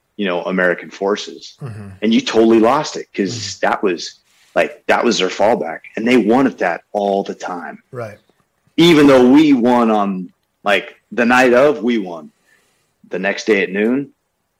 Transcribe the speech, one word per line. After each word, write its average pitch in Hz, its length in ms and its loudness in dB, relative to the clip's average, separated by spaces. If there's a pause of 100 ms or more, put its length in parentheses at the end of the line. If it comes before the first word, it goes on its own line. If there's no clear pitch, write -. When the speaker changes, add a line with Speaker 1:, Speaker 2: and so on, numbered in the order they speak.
(160)
Speaker 1:
you 104 100 -6
know, 87 180 -4
American 90 460 -2
forces." - 720 -8
Speaker 2:
Mm-hmm. 107 280 -16 (120)
Speaker 1:
And 110 120 0
you 123 80 2
totally 113 380 2
lost 131 380 0
it, - 160 -14
'cause 98 200 -4
Speaker 2:
Mm-hmm. 107 340 -8
Speaker 1:
that 110 160 -4
was, 87 320 -6 (400)
like, - 320 -4
that 104 160 0
was 110 140 0
their 92 120 -2
fallback. 92 520 -2 (140)
And 113 120 -6
they 127 100 2
wanted 117 420 0
that 87 320 -4
all 101 320 -2
the 95 120 -10
time. 80 460 -14 (100)
Speaker 2:
Right. 110 260 -14 (600)
Speaker 1:
Even 156 300 6
though 127 240 6
we 147 220 6
won 120 380 2
on, 98 400 -2 (320)
like, 98 360 -2 (120)
the 120 140 -2
night 123 280 4
of, 135 300 2
we 120 140 0
won. 82 340 -10 (800)
The 90 100 -10
next 98 260 -6
day 101 180 0
at 87 80 -8
noon, 117 420 -4 (460)